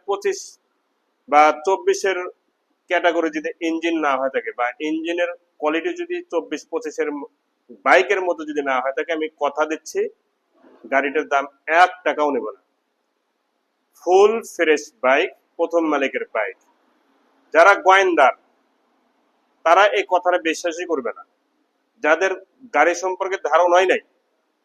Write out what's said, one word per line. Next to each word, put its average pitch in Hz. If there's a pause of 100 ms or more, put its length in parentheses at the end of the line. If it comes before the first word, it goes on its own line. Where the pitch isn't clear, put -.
পঁচিশ 196 (680)
বা 151
চব্বিশের 190 (720)
ক্যাটাগরি 170
যদি 156 (180)
ইঞ্জিন 165
না 143
হয়ে 131
থাকে 117
বা 123
ইঞ্জিনের 160 (320)
কোয়ালিটি 165
যদি 175
চব্বিশ 151
পঁচিশের 156
ম-, 143 (600)
বাইকের 180
মতো 170
যদি 147
না 135
হয়ে 135
থাকে, 156
আমি 156 (120)
কথা 143
দিচ্ছি 160 (800)
গাড়িটার 139
দাম 139 (220)
এক 170 (120)
টাকাও 147
নেব 110
না। 101 (1400)
ফুল 208
ফ্রেশ 156 (100)
বাইক, 143 (260)
প্রথম 165
মালিকের 135
বাইক। 101 (960)
যারা 175
গোয়েন্দার, 170 (1300)
তারা 185
এই 196
কথাটা 180
বিশ্বাসই 165
করবে 135
না। - (760)
যাদের 165 (420)
গাড়ি 160
সম্পর্কে 185
ধারণাই 175
নাই, 151 (640)